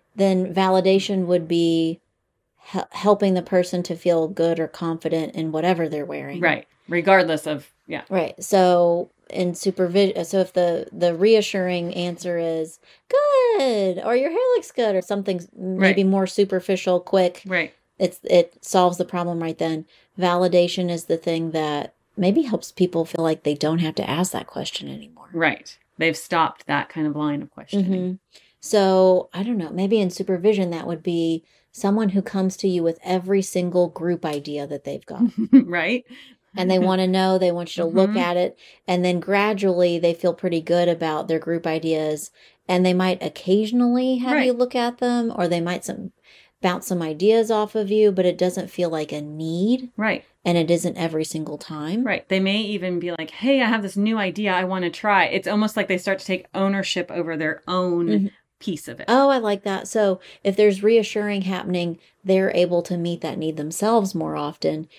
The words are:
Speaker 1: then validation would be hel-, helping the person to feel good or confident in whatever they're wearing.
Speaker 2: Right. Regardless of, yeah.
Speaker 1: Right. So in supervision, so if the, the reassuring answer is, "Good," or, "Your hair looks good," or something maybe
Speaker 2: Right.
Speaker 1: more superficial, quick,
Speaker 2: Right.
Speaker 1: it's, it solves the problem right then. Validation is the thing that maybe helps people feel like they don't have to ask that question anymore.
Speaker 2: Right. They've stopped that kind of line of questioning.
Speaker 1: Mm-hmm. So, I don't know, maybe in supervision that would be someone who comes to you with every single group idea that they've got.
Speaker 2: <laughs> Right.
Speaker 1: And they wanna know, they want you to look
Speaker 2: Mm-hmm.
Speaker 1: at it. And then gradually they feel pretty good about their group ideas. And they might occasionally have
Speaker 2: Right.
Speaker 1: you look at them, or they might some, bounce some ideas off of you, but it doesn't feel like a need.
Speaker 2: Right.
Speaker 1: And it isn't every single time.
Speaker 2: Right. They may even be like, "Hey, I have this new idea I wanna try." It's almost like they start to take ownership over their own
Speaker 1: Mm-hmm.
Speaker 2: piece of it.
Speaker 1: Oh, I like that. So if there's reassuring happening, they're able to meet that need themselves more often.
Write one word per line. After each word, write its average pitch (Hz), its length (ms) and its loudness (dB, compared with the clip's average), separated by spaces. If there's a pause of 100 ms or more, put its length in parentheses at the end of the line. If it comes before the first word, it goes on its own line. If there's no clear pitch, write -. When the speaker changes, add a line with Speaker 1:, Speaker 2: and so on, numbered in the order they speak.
(160)
Speaker 1:
then 185 380 2
validation 190 720 2
would 170 220 0
be 165 520 0 (580)
hel-, - 340 -8
helping 202 420 2
the 185 80 0
person 180 420 0
to 175 120 -6
feel 165 320 2
good 165 320 0
or 160 80 -2
confident 165 680 -4
in 160 160 -4
whatever 165 380 0
they're 147 160 -6
wearing. 147 360 -10
Speaker 2:
Right. 160 260 0 (200)
Regardless 170 600 2
of, 147 220 -8 (180)
yeah. 151 220 -10
Speaker 1:
Right. 180 340 -2
So 175 680 4 (200)
in 180 260 -2
supervision, 185 680 0
so 190 140 0
if 185 140 0
the, 175 380 0
the 170 240 0
reassuring 185 800 2
answer 175 440 -4
is, 160 420 -4 (300)
"Good," 415 920 2
or, 233 120 0
"Your 262 140 2
hair 339 100 -2 (160)
looks - 160 -4
good," 220 240 0
or 185 60 2
something 196 400 -4 (160)
maybe 190 460 2
Speaker 2:
Right. 190 80 4
Speaker 1:
more 190 160 2
superficial, 185 720 0
quick, 180 480 0
Speaker 2:
Right. 185 260 -2 (240)
Speaker 1:
it's, 185 260 -2
it 170 380 4
solves 180 360 2
the 180 80 -2
problem 175 360 -4
right 165 160 -6
then. 160 280 -4 (340)
Validation 175 720 2
is 165 140 -6
the 165 120 0
thing 165 340 -4
that 151 420 -4 (240)
maybe 202 240 2
helps 240 320 -4
people 175 320 0
feel - 180 -4
like 160 200 0
they 147 120 0
don't 156 240 0
have 160 160 -2
to 208 140 -4
ask 170 240 -2
that - 140 -8
question - 420 -10
anymore. - 420 -18
Speaker 2:
Right. - 460 -4 (200)
They've 160 200 -2
stopped - 500 -2
that 143 220 -2
kind 156 180 -4
of 147 80 -4
line 147 260 -4
of 147 100 -16
questioning. 190 400 -4
Speaker 1:
Mm-hmm. 185 220 -2 (460)
So, 185 760 4
I 180 100 -6
don't 233 140 -2
know, 165 140 -4
maybe 196 300 0
in 185 80 0
supervision 185 640 0
that 160 160 -8
would 170 160 -6
be 165 400 0 (280)
someone 202 380 0
who 190 120 0
comes 190 360 -4
to 196 100 -2
you 180 160 0
with 165 200 -2
every 185 380 0
single 180 460 0
group 170 380 -4
idea 147 420 -6
that 147 160 -10
they've 143 220 -10
got. - 160 -6 (180)
Speaker 2:
<laughs> 220 140 0
Right. 190 500 4 (540)
Speaker 1:
And 185 120 0
they 185 100 4
wanna 185 280 4
know, 185 300 4
they 180 140 4
want 175 260 -6
you 175 60 0
to 165 60 0
look 190 200 4
Speaker 2:
Mm-hmm. 214 100 -2
Speaker 1:
at 175 160 0
it. 180 220 0 (280)
And 180 200 0
then 175 160 0
gradually 190 800 2
they 170 140 2
feel 170 200 0
pretty 170 260 -2
good 175 300 2
about 160 400 -2
their 160 100 0
group 165 260 -4
ideas. 156 640 -2 (380)
And 180 180 2
they 180 80 4
might 185 300 0
occasionally 247 960 0
have 254 160 -2
Speaker 2:
Right. 269 140 2
Speaker 1:
you 254 60 2
look 247 220 -2
at 240 220 -2
them, 240 360 0
or 175 140 -2
they 170 140 0
might 175 240 -4
some, - 260 -10 (500)
bounce 180 260 -2
some 180 140 -2
ideas 208 500 2
off 214 220 0
of 208 160 -2
you, 214 220 4
but 185 140 0
it 180 120 2
doesn't 180 320 -2
feel 175 200 -2
like 156 240 -4
a 151 80 -8
need. 170 720 -2
Speaker 2:
Right. 208 300 -4 (180)
Speaker 1:
And 175 140 2
it 165 120 2
isn't 170 280 0
every 160 260 -2
single 156 340 -8
time. 160 460 -6
Speaker 2:
Right. 214 240 -4
They 190 140 0
may 196 200 0
even 185 380 -4
be 175 120 -6
like, 170 200 -8
"Hey, 262 300 2
I 233 60 2
have 220 160 0
this 190 120 -8
new 214 220 0
idea 196 340 -2
I 185 140 0
wanna 185 240 -2
try." 190 380 2
It's - 200 -2
almost 208 300 0
like 196 100 -2
they 190 120 0
start 190 200 -2
to - 60 -16
take 185 280 -4
ownership 190 580 -2
over 165 260 -4
their 156 300 -4
own 180 400 0
Speaker 1:
Mm-hmm. 202 200 2 (320)
Speaker 2:
piece - 280 -8
of 120 120 -14
it. - 80 -14
Speaker 1:
Oh, 269 220 4
I 269 80 2
like 208 260 -2
that. 196 240 -6
So 196 320 0 (240)
if 196 120 0
there's 202 280 4
reassuring 208 600 2
happening, 180 540 -4 (260)
they're 190 320 2
able 175 280 2
to 180 140 -6
meet 170 240 -4
that 156 160 -8
need 156 200 -4
themselves 196 580 0
more 156 200 -4
often. 156 520 -4 (120)